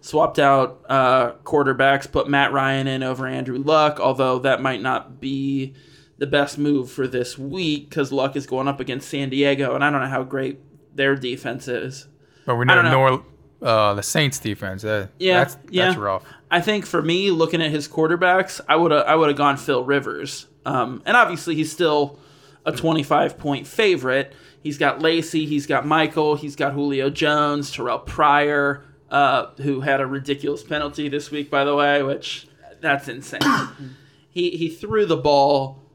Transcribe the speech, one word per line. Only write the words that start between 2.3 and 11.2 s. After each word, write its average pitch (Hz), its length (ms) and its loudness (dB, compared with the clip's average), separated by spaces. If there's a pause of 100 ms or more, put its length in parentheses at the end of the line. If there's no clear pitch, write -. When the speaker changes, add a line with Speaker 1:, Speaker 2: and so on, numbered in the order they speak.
Speaker 1:
Ryan 135 340 0
in 131 160 -4
over 131 240 -4
Andrew 131 320 -6
Luck, 151 420 2
although 127 400 2
that 131 220 0
might 131 200 -2
not 131 380 -6
be 135 540 -6 (440)
the 143 80 -4
best 143 320 0
move 143 320 0
for 135 160 -4
this 123 320 -4
week 147 520 -4
'cause 139 220 -4
Luck 135 240 -2
is 131 100 -8
going 131 220 -2
up 135 120 -4
against 127 280 -8
San 139 220 -6
Diego, 139 440 0
and 135 100 0
I 143 60 2
don't 143 100 -2
know 127 80 -4
how 135 140 -4
great 135 380 -6 (340)
their 139 220 2
defense 127 520 -8